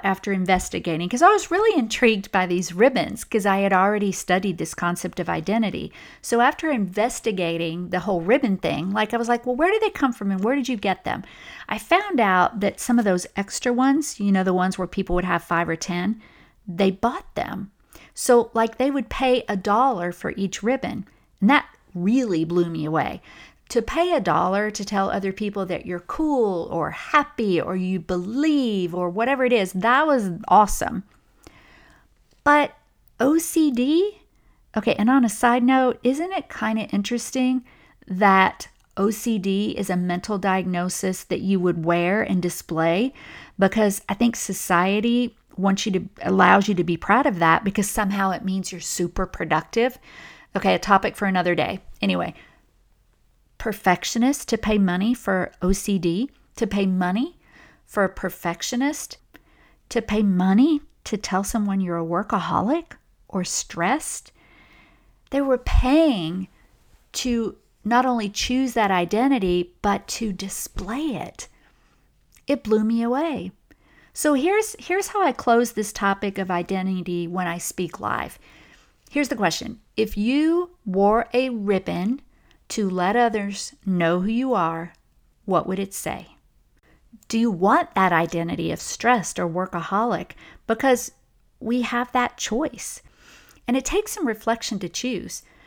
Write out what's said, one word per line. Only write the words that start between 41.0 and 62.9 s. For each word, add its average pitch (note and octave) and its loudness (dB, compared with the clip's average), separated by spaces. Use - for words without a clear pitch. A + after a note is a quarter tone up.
that - -4
you F#3+ 2
would F3 0
wear F3 2
and F#3 0
display? E3+ 0
Because G3 2
I G3 -4
think A#3 2
society G3+ 0
wants G3 0
you G#3 -2
to, F#3 -2
allows F#3+ 4
you G#3 0
to F3 0
be E3 -2
proud A#3+ 2
of G3 0
that E3 4
because G3+ -2
somehow G3 0
it F3 -6
means F#3+ -4
you're F3 -12
super - -4
productive. F3 -2
Okay, F#3 2
a E3+ 0
topic F#3+ 2
for G#3 -4
another F3+ 2
day. D3 -2
Anyway, F3+ -2
perfectionist A3+ 0
to - 2
pay G#3+ 0
money G3 2
for F#3+ -2
O F#3 2
C G3 0
D, F3+ 0
to A3+ -2
pay G3+ 0
money F#3 -2
for - -2
a F#3 0
perfectionist, G3+ -6
to A#3 -2
pay A3 0
money G3+ 4
to - -4
tell G3 -4
someone G3+ -2
you're F3 -2
a E3 -2
workaholic F3+ -2